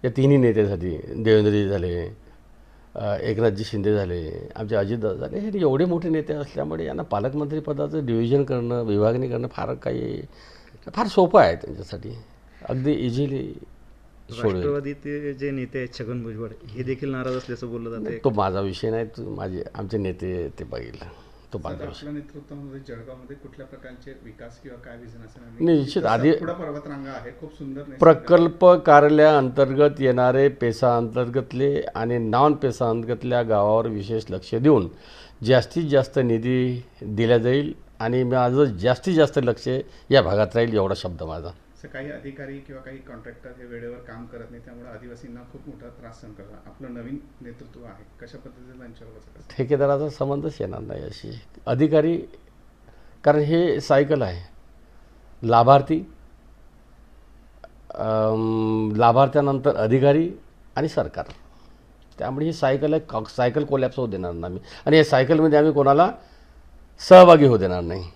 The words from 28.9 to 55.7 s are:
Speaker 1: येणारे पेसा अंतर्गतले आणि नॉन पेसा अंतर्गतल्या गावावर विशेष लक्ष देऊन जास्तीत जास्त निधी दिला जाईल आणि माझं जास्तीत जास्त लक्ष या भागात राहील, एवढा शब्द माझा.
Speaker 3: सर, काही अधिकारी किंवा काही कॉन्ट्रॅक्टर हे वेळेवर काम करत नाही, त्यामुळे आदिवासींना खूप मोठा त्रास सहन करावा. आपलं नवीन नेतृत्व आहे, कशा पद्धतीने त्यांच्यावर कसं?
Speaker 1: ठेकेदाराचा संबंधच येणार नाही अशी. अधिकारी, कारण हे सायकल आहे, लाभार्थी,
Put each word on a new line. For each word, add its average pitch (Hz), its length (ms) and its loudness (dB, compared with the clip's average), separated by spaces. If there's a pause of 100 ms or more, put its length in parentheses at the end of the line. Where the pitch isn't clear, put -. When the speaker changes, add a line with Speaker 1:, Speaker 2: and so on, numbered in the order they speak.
Speaker 1:
येणारे 127 480 4
पेसा 120 480 0
अंतर्गतले 120 840 -2 (140)
आणि 117 220 -4
नॉन 120 360 2
पेसा 127 360 -2
अंतर्गतल्या 120 540 -4
गावावर 110 440 0
विशेष 110 420 -6
लक्ष - 260 -8
देऊन 120 340 2 (540)
जास्तीत 127 460 0
जास्त 139 300 0
निधी 123 640 -2 (180)
दिला 113 360 0
जाईल 131 360 0 (260)
आणि 120 240 -2
माझं 123 420 2
जास्तीत 120 500 -2
जास्त 151 280 2
लक्ष 120 260 -4 (400)
या 135 120 6
भागात 101 340 0
राहील, 117 180 0
एवढा 98 240 0
शब्द 87 260 -12
माझा. 80 260 -12 (320)
Speaker 3:
सर, 151 60 -20
काही 139 240 -14
अधिकारी 139 480 -16
किंवा 135 220 -20
काही 131 160 -20
कॉन्ट्रॅक्टर 120 520 -20
हे 123 160 -20
वेळेवर 120 300 -16
काम 120 300 -20
करत 117 260 -20
नाही, 120 140 -20
त्यामुळे 120 240 -20
आदिवासींना 120 500 -20 (120)
खूप 135 160 -20
मोठा 120 200 -20
त्रास 117 340 -20
सहन 107 120 -20
करावा. 101 320 -20
आपलं 127 280 -18
नवीन 120 240 -14 (240)
नेतृत्व 120 420 -20
आहे, 107 420 -20
कशा 156 120 -20
पद्धतीने 127 420 -20
त्यांच्यावर 117 340 -20
कसं? - 440 -20
Speaker 1:
ठेकेदाराचा 139 520 0
संबंधच 143 500 -6
येणार 95 200 -8
नाही - 240 -12
अशी. 110 360 -14 (260)
अधिकारी, 151 520 2 (1040)
कारण 147 160 4
हे 156 420 0
सायकल 139 400 2
आहे, 90 200 -6 (1080)
लाभार्थी, 135 600 4 (1800)